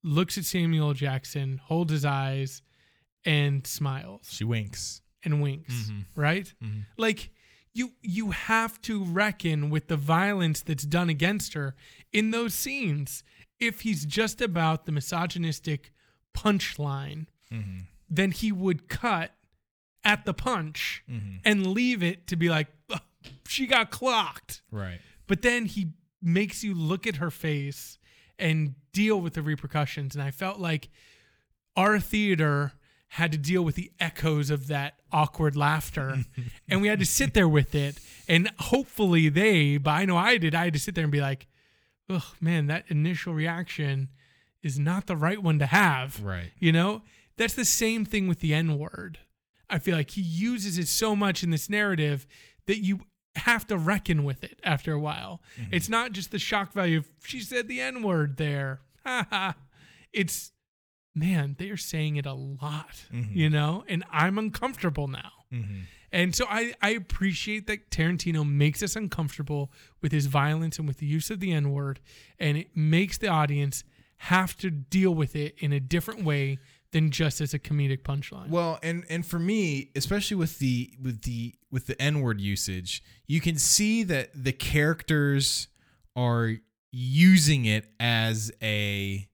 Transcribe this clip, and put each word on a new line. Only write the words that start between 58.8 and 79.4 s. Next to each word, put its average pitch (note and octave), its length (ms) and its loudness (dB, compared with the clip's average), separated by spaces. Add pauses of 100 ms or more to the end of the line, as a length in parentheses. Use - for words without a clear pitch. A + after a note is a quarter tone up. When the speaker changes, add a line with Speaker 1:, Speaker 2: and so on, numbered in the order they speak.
Speaker 1:
Ha B3+ 240 -2
ha." F#3+ 260 -2 (560)
It's, - 400 -4 (640)
"Man, D3+ 420 0
they F#3+ 120 -8
are G3+ 80 -8
saying D3+ 400 -4
it C#3+ 80 -4
a C#3 80 -8
lot," C#3 800 -10
Speaker 2:
Mm-hmm. A#2 240 -4
Speaker 1:
you D#3 120 4
know, D3+ 380 0
and F3+ 240 -4
I'm F3+ 260 2
uncomfortable G3+ 720 -2
now. - 240 -10 (220)
Speaker 2:
Mm-hmm. G2+ 260 -6 (320)
Speaker 1:
And F3 220 2
so B3 160 0
I, A#3 320 -2
I G3+ 100 2
appreciate G#3 760 -2
that G#3 240 -6
Tarantino D#3+ 580 0
makes C#3+ 320 4
us G3+ 140 -2
uncomfortable D3+ 760 -4 (300)
with D3+ 120 0
his D3 140 2
violence D3+ 520 2
and D#3 80 -2
with C3+ 120 -4
the D3+ 60 -6
use D3+ 240 0
of G#3 120 -6
the F#3 100 -2
N-word, C#3+ 480 0 (400)
and D3+ 180 2
it D#3+ 180 -6
makes E3 420 4
the A3 100 -2
audience C#3+ 560 0 (360)
have F3+ 380 2
to F#3+ 140 -4
deal F3+ 420 2
with D#3 220 0
it D3 240 -6
in C#3+ 140 0
a C#3+ 80 2
different E3+ 420 -2
way C#3 360 0 (340)
than D#3+ 180 4
just D3+ 300 0
as D3 120 -4
a C#3+ 60 -2
comedic C#3 440 0
punchline. C#3 460 -8
Speaker 2:
Well, E3 320 -2
and, E3+ 280 -4
and E3 160 -4
for E3+ 120 -4
me, E3+ 600 0